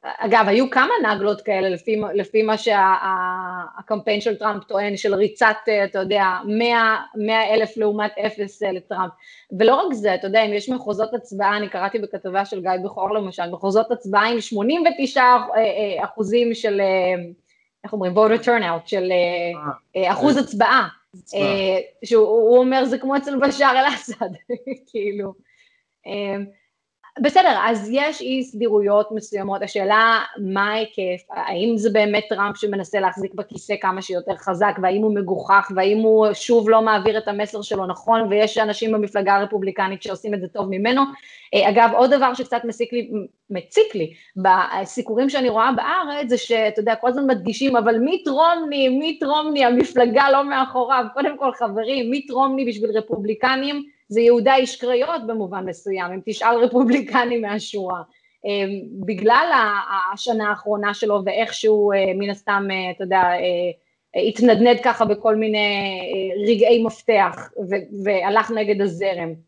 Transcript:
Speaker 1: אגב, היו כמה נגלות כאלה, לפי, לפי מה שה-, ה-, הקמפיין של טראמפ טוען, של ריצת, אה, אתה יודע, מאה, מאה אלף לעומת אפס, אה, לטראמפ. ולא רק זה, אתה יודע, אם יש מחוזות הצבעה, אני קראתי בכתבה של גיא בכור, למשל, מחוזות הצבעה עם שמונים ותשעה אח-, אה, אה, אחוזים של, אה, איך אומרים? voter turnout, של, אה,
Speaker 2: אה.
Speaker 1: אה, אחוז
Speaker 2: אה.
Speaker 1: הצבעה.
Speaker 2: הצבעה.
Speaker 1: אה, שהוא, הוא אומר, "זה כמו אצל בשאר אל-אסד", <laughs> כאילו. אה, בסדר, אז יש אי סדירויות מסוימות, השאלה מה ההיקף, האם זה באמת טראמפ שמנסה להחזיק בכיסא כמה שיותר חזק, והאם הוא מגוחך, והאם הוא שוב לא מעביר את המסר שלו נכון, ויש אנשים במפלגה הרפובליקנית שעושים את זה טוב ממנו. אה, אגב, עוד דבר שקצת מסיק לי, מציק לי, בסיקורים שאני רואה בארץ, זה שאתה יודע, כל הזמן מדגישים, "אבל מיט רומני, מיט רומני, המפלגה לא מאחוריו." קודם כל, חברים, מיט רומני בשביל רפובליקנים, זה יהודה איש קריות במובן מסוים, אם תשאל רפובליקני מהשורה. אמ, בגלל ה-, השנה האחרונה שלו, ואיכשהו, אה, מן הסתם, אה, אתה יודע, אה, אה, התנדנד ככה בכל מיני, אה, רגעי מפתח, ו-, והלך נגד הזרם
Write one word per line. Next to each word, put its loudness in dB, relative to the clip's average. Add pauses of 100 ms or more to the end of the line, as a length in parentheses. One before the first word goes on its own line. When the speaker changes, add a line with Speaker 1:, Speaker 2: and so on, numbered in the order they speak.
Speaker 1:
אגב, 2
היו 2
כמה 2 (100)
נגלות -2
כאלה, -2
לפי, -4 (120)
לפי 0
מה 0
שה-, 0
ה-, 0 (140)
הקמפיין -4
של -2
טראמפ -4
טוען, -4
של 0
ריצת, 2 (120)
אה, 2
אתה -4
יודע, 0 (200)
מאה, 2 (180)
מאה 0
אלף 0
לעומת -2
אפס, -6
אה, -2
לטראמפ. -6 (480)
ולא 6
רק -2
זה, 0
אתה -6
יודע, 4
אם -2
יש -6
מחוזות -4
הצבעה, -2
אני -6
קראתי -4
בכתבה -4
של -10
גיא -2 (120)
בכור, -4
למשל, -6
מחוזות 0
הצבעה 0
עם -2
שמונים -2
ותשעה 4
אח-, -2
אה, 4
אה, -2
אחוזים 0
של, -2
אה, 0 (600)
איך -10
אומרים? -2
voter 4
turnout, 0
של, -2
אה, 0 (340)
Speaker 2:
אה. 0
Speaker 1:
אה, 0
אחוז 2
Speaker 2:
אה. 0
Speaker 1:
הצבעה. 2 (300)
Speaker 2:
הצבעה. -8
Speaker 1:
אה, 0 (240)
שהוא, 4
הוא 6
אומר, 4
"זה -2
כמו -2
אצל -4
בשאר 4
אל-אסד", -2 (340)
<laughs> -12
כאילו. -6 (760)
אה, -6 (760)
בסדר, 4
אז -2
יש -2
אי -2
סדירויות 0
מסוימות, -6
השאלה 2 (180)
מה -2
ההיקף, -6
האם -2
זה 0
באמת 2
טראמפ -2
שמנסה -4
להחזיק -2
בכיסא -8
כמה -2
שיותר -6
חזק, -2
והאם 0
הוא 0
מגוחך, 2
והאם 2
הוא 4
שוב 2
לא 6
מעביר 2
את -4
המסר -6
שלו -6
נכון, 0
ויש 2
אנשים -2
במפלגה 0
הרפובליקנית -4
שעושים -8
את -6
זה -10
טוב -6
ממנו. 0 (520)
אה, 4
אגב, 6
עוד 6
דבר 2
שקצת -4
מסיק -6
לי, -6 (380)
מציק 0
לי, -4 (220)
בסיקורים 0
שאני 0
רואה 2
בארץ, -4
זה 2
שאתה -2
יודע, 0
כל -2
הזמן 0
מדגישים, -2
"אבל 2
מיט -2
רומני, 2
מיט -2
רומני, 0
המפלגה 4
לא 2
מאחוריו." 0
קודם -2
כל, -2
חברים, -4
מיט -4
רומני 0
בשביל 0
רפובליקנים, -2 (300)
זה 2
יהודה 6
איש 0
קריות -2
במובן -6
מסוים, -6
אם -10
תשאל 0
רפובליקני 2
מהשורה. -6 (440)
אמ, -4 (240)
בגלל 2
ה-, 0
השנה -2
האחרונה -2
שלו, -2
ואיכשהו, 2
אה, 2 (180)
מן -4
הסתם, -2
אה, -4
אתה -10
יודע, 0
אה, 4 (800)
אה, 0
התנדנד 4
ככה 0
בכל 0
מיני, 0
אה, -2
רגעי 6
מפתח, 0 (200)
ו-, -6
והלך 2
נגד 0
הזרם -4 (140)